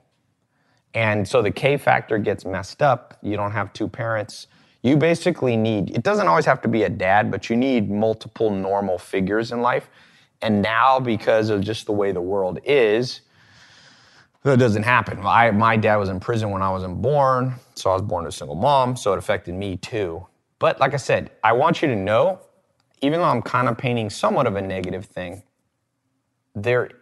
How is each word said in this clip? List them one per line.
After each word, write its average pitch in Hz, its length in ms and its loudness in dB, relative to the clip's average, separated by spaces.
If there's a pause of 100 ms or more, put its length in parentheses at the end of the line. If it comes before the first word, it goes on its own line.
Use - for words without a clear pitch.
(920)
And 107 320 0
so 123 160 2
the 101 100 2
K 139 260 0
factor 123 400 0
gets 104 260 -2
messed 92 380 -6
up. 135 400 0
You 101 160 -4
don't 104 160 -6
have 101 180 -4
two 107 160 -6
parents. 113 600 -6 (360)
You 135 140 4
basically 156 580 2
need, 110 360 0
it 113 120 -4
doesn't 208 240 0
always 165 180 2
have 135 180 2
to 123 40 -2
be 113 160 2
a 92 60 0
dad, 101 420 0
but 98 180 -8
you 117 60 0
need 120 340 0
multiple 110 600 -2
normal 98 480 -2
figures 104 560 -2
in 120 80 -4
life. 131 280 -2 (520)
And 107 200 2
now, 117 380 4
because 110 500 2
of 104 120 0
just 107 240 -6
the 110 80 -4
way 101 180 0
the 90 80 -2
world 92 460 -4
is, 123 560 2 (1200)
that 135 140 6
doesn't 110 240 4
happen. 117 420 2
I, 110 280 4
my 113 260 4
dad 107 200 2
was 98 120 0
in 92 100 -4
prison 110 300 -4
when 95 140 -4
I 95 80 0
wasn't 92 280 -6
born, 131 540 2 (220)
so - 160 0
I - 20 4
was 101 80 2
born 92 220 -4
to 76 60 -6
a - 20 -10
single 73 240 -10
mom, 127 400 2
so 107 180 0
it 90 60 -2
affected 95 340 -4
me 95 240 -6
too. 92 480 -6 (320)
But 160 220 0
like 139 160 2
I - 20 -2
said, 110 320 -2 (140)
I 110 100 4
want 156 300 2
you 165 60 2
to 123 60 0
know, 110 440 2 (640)
even 147 180 0
though 175 80 2
I'm 127 160 0
kind 123 260 0
of 110 80 -4
painting 120 320 -2
somewhat 170 380 0
of 101 80 -2
a 98 80 -2
negative 92 420 -6
thing, 92 380 -12 (1120)
there 117 340 0 (120)